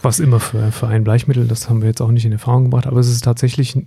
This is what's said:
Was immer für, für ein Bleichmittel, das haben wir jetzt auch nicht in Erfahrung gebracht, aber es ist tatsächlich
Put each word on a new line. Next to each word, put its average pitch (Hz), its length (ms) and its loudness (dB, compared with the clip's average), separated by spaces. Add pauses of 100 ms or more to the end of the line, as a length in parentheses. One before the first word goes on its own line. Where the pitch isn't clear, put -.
Was 127 200 -2
immer 123 180 4
für, 110 320 -4
für - 160 -4
ein 110 160 0
Bleichmittel, 120 420 0
das 113 240 -4
haben 113 120 2
wir 110 80 0
jetzt 110 120 -2
auch 113 100 0
nicht 117 140 2
in 113 60 0
Erfahrung 123 340 0
gebracht, 127 220 0
aber 123 120 0
es 123 100 4
ist 120 160 0
tatsächlich 123 600 0